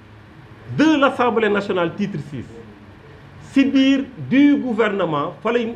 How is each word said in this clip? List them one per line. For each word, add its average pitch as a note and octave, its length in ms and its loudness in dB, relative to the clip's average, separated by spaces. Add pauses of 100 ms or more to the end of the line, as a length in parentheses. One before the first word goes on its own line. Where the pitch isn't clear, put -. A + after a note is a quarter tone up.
(760)
De D4+ 220 4
l'Assemblée B3 500 0
nationale, F#3+ 460 -2
titre G3+ 240 -6 (100)
six. A#2 160 -12 (1080)
Si C4+ 120 4
biir C4+ 420 2 (220)
du C#4+ 280 4
gouvernement, G3 840 -2
fa A3 120 -2
lañ, A#3 240 -2